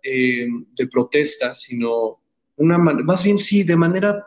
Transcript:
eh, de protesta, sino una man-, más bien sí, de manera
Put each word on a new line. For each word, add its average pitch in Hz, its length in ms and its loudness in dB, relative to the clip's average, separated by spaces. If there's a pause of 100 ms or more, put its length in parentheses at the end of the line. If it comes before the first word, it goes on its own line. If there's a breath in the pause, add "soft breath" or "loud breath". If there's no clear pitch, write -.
eh, 127 440 -2 (280)
de 131 120 -2
protesta, 127 680 -2
sino 117 680 -4 (360)
una 165 220 2
man-, 151 260 2
más 175 200 0
bien 202 120 4
sí, 202 280 2
de 170 120 2
manera 185 500 0